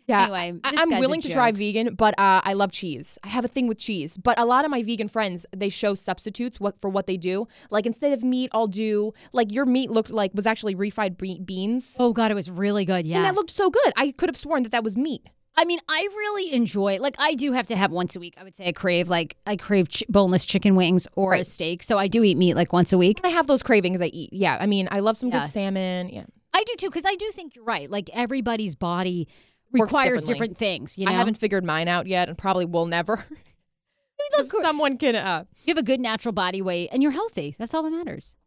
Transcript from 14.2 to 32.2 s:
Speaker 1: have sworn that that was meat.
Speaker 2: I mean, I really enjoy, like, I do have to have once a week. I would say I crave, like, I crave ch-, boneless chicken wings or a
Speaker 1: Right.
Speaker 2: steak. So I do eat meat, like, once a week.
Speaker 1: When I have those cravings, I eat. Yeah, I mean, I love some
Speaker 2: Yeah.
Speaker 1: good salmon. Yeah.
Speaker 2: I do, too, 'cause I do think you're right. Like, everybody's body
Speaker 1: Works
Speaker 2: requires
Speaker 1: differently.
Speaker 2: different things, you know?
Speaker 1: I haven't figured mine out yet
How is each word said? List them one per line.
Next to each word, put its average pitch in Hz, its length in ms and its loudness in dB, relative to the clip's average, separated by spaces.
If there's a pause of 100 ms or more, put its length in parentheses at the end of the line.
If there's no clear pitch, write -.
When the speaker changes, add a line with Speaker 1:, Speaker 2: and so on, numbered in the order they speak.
Speaker 1:
have 262 80 -6
sworn 285 280 -2
that 220 80 -6
that 233 120 0
was 214 100 -4
meat. 269 280 -4 (340)
Speaker 2:
I 330 80 6
mean, 339 140 0 (100)
I 311 260 0
really 415 380 -4
enjoy, 202 460 0
like, 269 200 -2
I 302 160 2
do 269 180 -2
have 247 160 -2
to 226 80 -4
have 190 140 2
once 175 240 -2
a 180 60 -12
week. 175 160 -16
I - 80 -20
would 190 120 -20
say 185 100 -12
I 175 60 0
crave, 175 360 0
like, 170 380 0
I 208 100 -2
crave 190 320 2
ch-, - 220 -4
boneless 185 340 6
chicken 196 320 4
wings 180 380 4
or 190 180 2
a 180 60 6
Speaker 1:
Right. 180 80 -2
Speaker 2:
steak. 170 360 -4
So 220 140 0
I 196 120 2
do 226 160 4
eat 190 120 6
meat, 175 200 4
like, 170 180 2
once 175 180 4
a 190 60 6
week. 180 240 4
Speaker 1:
When 359 100 2
I - 20 -2
have 330 120 2
those 277 160 2
cravings, 185 400 2
I 170 40 2
eat. - 280 -10
Yeah, 202 260 0
I 190 60 -2
mean, 196 240 2
I 202 100 -2
love 220 160 2
some 247 140 -6
Speaker 2:
Yeah. 254 100 0
Speaker 1:
good 277 80 -4
salmon. 185 640 -4
Yeah. - 140 -14 (280)
Speaker 2:
I 381 120 4
do, 466 120 -6
too, 370 140 -6
'cause 320 160 -6
I 392 80 0
do 415 160 -6
think 339 240 -16
you're 233 100 -20
right. 180 260 -4
Like, 202 220 -6
everybody's 220 640 -4
body 175 540 -4 (440)
Speaker 1:
Works 220 180 2
Speaker 2:
requires 277 140 4 (180)
Speaker 1:
differently. 233 120 -4
Speaker 2:
different 220 240 -6
things, 185 400 -4
you 190 60 -4
know? 185 60 2
Speaker 1:
I 185 40 2
haven't 214 220 0
figured 196 280 0
mine 160 240 -2
out 175 180 0
yet 180 220 0